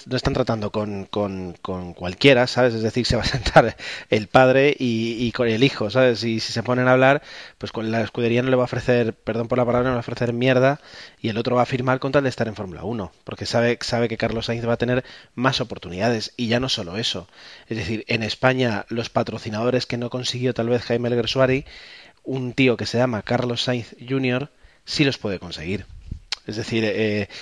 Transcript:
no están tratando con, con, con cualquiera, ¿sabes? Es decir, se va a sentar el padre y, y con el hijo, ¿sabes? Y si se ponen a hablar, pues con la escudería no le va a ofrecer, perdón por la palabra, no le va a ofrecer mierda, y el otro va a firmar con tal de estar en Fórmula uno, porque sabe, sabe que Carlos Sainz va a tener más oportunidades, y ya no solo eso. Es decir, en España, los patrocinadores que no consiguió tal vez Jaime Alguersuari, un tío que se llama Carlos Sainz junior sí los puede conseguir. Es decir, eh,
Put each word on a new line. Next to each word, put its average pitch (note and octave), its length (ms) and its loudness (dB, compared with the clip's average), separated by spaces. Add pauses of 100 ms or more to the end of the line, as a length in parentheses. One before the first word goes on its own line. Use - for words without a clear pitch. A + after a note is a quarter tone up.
no B2+ 100 -4
están C3 180 -2
tratando A2+ 380 -2
con, G#2 340 -4
con, F#2+ 560 -4
con F2+ 320 -6
cualquiera, B2 540 4
¿sabes? B2 260 2
Es A2 100 -4
decir, A2 220 0
se B2 120 2
va G#2 60 -2
a - 20 0
sentar A#2+ 500 4 (340)
el G#2+ 180 2
padre C3 520 6
y, A2+ 400 0
y A#2+ 140 0
con A#2+ 160 0
el A2 140 2
hijo, A2+ 260 2
¿sabes? A#2+ 340 4
Y A2+ 160 -2
si - 140 -6
se A2+ 100 -2
ponen B2+ 240 2
a B2+ 60 6
hablar, C3 280 6 (360)
pues - 160 -10
con A2 180 -4
la A2+ 100 0
escudería A#2 420 0
no B2+ 60 -2
le C3 60 2
va B2 80 4
a - 20 -2
ofrecer, A#2+ 480 0
perdón A2+ 360 -4
por B2+ 80 0
la B2 80 4
palabra, A#2+ 180 2
no C3 60 0
le B2+ 60 0
va A#2+ 40 -2
a A#2 80 -8
ofrecer A#2+ 240 -4
mierda, B2+ 480 4 (420)
y G#2+ 60 -2
el G#2+ 100 -2
otro A#2+ 200 0
va B2 60 6
a - 40 -4
firmar C3 320 0
con C3+ 140 -4
tal C#3+ 100 4
de C3+ 60 2
estar A#2+ 180 -2
en G#2+ 80 -8
Fórmula F2 300 -10
uno, G#2 260 -6 (140)
porque - 200 -10
sabe, A#2+ 360 2
sabe A#2+ 260 -2
que A2 100 -6
Carlos A2+ 280 -2
Sainz A#2 220 -4
va A#2 60 2
a A2+ 40 0
tener B2 260 0 (320)
más B2 240 0
oportunidades, A2 800 -4
y B2 100 -4
ya A#2 140 2
no B2+ 80 -4
solo F#2 280 -6
eso. G2 300 -6 (400)
Es A2+ 100 -4
decir, G#2+ 300 -6
en A2+ 160 -4
España, A#2+ 680 0
los A2+ 200 -6
patrocinadores A2 340 -2 (440)
que B2 100 -6
no A#2+ 120 -6
consiguió B2 440 -4
tal A#2 160 -2
vez A#2+ 140 0
Jaime A#2+ 240 -2
Alguersuari, B2+ 580 2 (580)
un B2+ 300 -4
tío B2 240 4
que G#2 80 -4
se - 120 -4
llama A#2+ 260 0
Carlos A#2+ 400 -2
Sainz B2 320 -4 (120)
junior C3 420 -2 (360)
sí - 200 0
los C3 120 0
puede G2 220 -4
conseguir. D3+ 460 -8 (600)
Es G#2 120 -8
decir, A2+ 280 -2
eh, G#2 440 -2 (120)